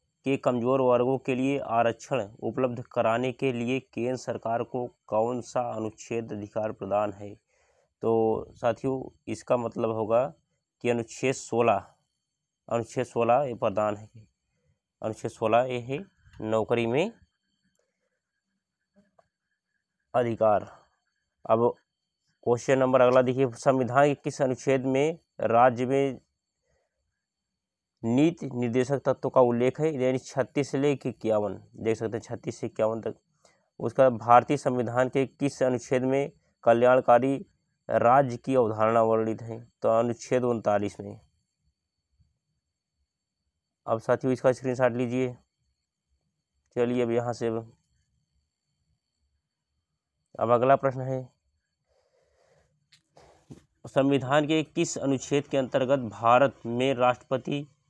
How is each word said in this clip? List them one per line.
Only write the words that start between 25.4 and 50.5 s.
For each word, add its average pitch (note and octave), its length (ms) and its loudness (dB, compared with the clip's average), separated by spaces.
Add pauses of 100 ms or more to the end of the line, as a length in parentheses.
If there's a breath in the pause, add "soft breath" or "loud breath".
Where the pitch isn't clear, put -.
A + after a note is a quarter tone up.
राज्य A#2+ 460 4
में C3+ 340 -2 (1800)
नीति C#3 480 0
निर्देशक B2 480 -2
तत्व C3 320 -2
का C3+ 100 4
उल्लेख B2 400 2
है? D#3 140 0
यानी B2+ 240 0
छत्तीस C3+ 520 -4
से D3 80 -2
लेकर C#3 300 0
इक्यावन, G#2 520 -2 (160)
देख A2 200 -2
सकते A2 200 -6
हैं G#2+ 60 -6
छत्तीस - 360 -10
से - 80 -8
इक्यावन A2 340 -2
तक। A2 140 -8 (640)
उसका C3 300 2
भारतीय A#2+ 460 4
संविधान B2 520 -2
के C3+ 180 -2
किस - 360 -4
अनुच्छेद B2+ 420 -2
में C3+ 260 -2 (340)
कल्याणकारी B2 720 4 (520)
राज्य A#2+ 480 2
की C3 180 -6
अवधारणा A2 480 2
वर्णित A2 400 0
है? A2+ 180 -12 (220)
तो A2+ 60 2
अनुच्छेद A#2+ 560 0
उनतालीस G#2 560 -2
में। G#2 200 -14 (2750)
अब A2+ 140 -2
साथियों, B2+ 320 0
इसका C3 200 2
स्क्रीनशॉट B2+ 400 0
लीजिए। B2 440 -4 (1400)
चलिए, B2 260 0
अब A#2 80 0
यहाँ A#2+ 220 -2
से A#2 140 -6
अब, A2+ 260 -6 (2750)
अब A2+ 100 0